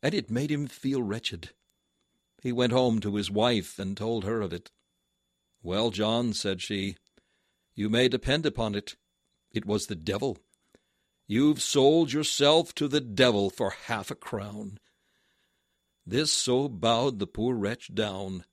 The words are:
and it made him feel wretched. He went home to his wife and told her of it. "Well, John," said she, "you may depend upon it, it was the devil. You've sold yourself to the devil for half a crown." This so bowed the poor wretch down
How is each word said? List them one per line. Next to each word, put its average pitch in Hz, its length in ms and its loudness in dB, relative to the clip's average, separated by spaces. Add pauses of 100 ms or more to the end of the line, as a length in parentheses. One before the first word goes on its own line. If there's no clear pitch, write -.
and 151 100 0
it 185 180 -4
made 135 200 -2
him 147 160 -2
feel 135 360 -4
wretched. 101 520 -6 (880)
He 123 100 -2
went 123 220 2
home 120 260 4
to 101 140 -2
his 98 160 -2
wife 110 480 2
and 95 180 -4
told 110 280 -2
her 110 180 -2
of 87 100 -4
it. - 180 -10 (920)
"Well, 104 280 0
John," 110 440 0
said 95 260 -2
she, 98 360 -4 (760)
"you 104 140 -2
may 123 200 4
depend 135 360 0
upon 113 300 -2
it, - 220 -6 (560)
it 107 120 -4
was 101 220 0
the 107 80 -6
devil. 95 420 -2 (880)
You've 139 360 4
sold 147 500 4
yourself 151 600 2
to 147 140 -2
the 143 120 2
devil 107 480 4
for 95 220 -2
half - 400 -6
a - 40 -6
crown." 104 640 -10 (1300)
This 135 280 0
so 127 360 2
bowed 117 520 0
the 95 80 -2
poor 123 260 -2
wretch 104 400 -4
down 95 580 -4